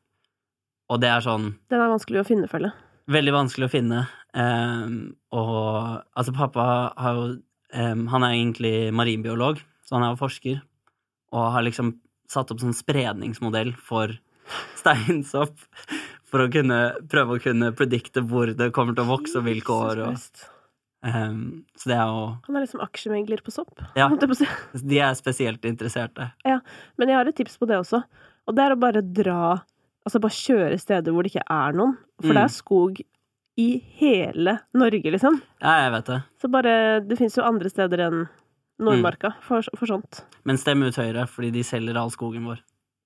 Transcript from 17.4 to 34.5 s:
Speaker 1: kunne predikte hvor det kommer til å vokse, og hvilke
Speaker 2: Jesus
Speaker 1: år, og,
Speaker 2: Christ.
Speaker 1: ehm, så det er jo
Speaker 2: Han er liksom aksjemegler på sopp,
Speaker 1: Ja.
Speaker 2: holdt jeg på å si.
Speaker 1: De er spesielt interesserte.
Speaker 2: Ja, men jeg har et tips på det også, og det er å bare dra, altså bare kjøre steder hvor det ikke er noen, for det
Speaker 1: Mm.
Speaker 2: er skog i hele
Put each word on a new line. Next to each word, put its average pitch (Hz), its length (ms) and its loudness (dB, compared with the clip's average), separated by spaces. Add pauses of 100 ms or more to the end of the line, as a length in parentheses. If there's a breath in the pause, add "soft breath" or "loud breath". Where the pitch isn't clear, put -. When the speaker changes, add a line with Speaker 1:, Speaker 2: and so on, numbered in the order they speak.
Speaker 1:
kunne 120 340 2
predikte 123 500 0
hvor 120 300 0
det 120 180 0
kommer 120 220 0
til 123 100 0
å 120 120 0
vokse, 147 200 -8
og 120 80 -2
hvilke 113 240 -4
Speaker 2:
Jesus 113 240 0
Speaker 1:
år, 110 80 -4
og, 117 120 -6
Speaker 2:
Christ. - 320 -14 (580 soft breath)
Speaker 1:
ehm, 113 640 -6 (120)
så - 120 -6
det 120 80 2
er 113 80 2
jo 110 320 -4 (100)
Speaker 2:
Han 277 80 -6
er 277 100 -4
liksom 254 200 -10
aksjemegler 214 560 -6
på 233 120 -16
sopp, - 280 -12 (140)
Speaker 1:
Ja. 269 140 4
Speaker 2:
holdt 285 120 2
jeg 277 80 4
på 254 80 0
å - 80 2
si. - 420 -8
Speaker 1:
De 143 120 2
er 139 160 2
spesielt 127 500 -4
interesserte. 117 640 -6 (140)
Speaker 2:
Ja, 262 140 2 (380 loud breath)
men 247 120 2
jeg 262 80 4
har 247 100 4
et 311 80 -2
tips - 220 -6
på 240 100 -2
det 214 100 2
også, 226 260 -2 (440 soft breath)
og 220 80 -2
det 277 100 4
er 269 100 4
å 240 40 -2
bare 233 220 2
dra, 180 640 0 (420)
altså 214 160 2
bare 220 100 2
kjøre 196 480 2
steder 165 320 0
hvor 170 120 2
det 196 100 -4
ikke - 160 -4
er 147 240 0
noen, 240 240 2 (240)
for 156 120 6
det 151 40 8
Speaker 1:
Mm. 202 60 8
Speaker 2:
er 254 60 4
skog 190 520 2 (560)
i 240 260 0 (160)
hele 202 600 2 (140)